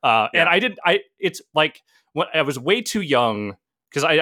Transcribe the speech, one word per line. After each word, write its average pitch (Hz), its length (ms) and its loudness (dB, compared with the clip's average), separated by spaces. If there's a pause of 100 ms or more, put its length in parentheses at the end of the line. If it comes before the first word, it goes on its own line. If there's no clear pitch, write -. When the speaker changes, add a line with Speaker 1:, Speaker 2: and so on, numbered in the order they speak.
Speaker 1:
Uh, 113 300 2
and 165 140 2
Speaker 2:
Yeah. - 20 0
Speaker 1:
I 175 100 2
didn't, 226 260 -4
I, 196 140 2 (180)
it's 180 240 -6 (120)
like, 156 280 0 (320)
when, 160 200 -4
I 160 100 0
was 135 160 -4
way 190 220 0
too 220 200 -4
young, 113 540 0 (380)
'cause 143 100 -4
I, 160 180 4